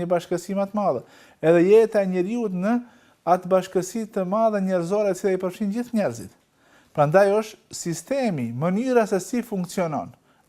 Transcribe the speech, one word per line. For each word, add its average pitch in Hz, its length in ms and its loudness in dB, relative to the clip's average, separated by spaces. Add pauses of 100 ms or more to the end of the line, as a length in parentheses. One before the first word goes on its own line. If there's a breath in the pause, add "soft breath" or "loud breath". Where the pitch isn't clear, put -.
një 175 100 -4
bashkësi 175 480 -2
më 196 120 -2
të 208 80 -4
madhe, 165 260 -2 (360 loud breath)
edhe 170 220 4
jeta 214 400 6
e 185 80 -2
njeriu 202 400 -2
në 196 280 -2 (500 loud breath)
atë 180 240 0
bashkësi 185 640 -2
të 190 120 -2
madhe 214 380 0
njerëzore, 190 500 0
e 190 40 -6
cila 190 160 0
i 180 80 -2
përfshin 196 320 -4
gjithë 240 220 -6
njerëzit. 120 380 -4 (600 soft breath)
Prandaj 156 340 6 (100)
është - 360 -8
sistemi, 175 760 -4
mënyra 208 540 0
se 185 140 -2
si 240 220 -4
funksionon. 170 680 -6 (380 soft breath)